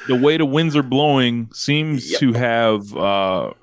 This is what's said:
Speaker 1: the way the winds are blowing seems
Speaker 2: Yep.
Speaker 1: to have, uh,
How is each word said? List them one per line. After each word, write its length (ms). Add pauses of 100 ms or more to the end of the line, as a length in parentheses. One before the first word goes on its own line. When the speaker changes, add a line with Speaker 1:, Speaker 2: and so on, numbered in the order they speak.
Speaker 1:
the 80
way 180
the 100
winds 300
are 80
blowing 680
seems 580
Speaker 2:
Yep. 80
Speaker 1:
to 140
have, 640
uh, 640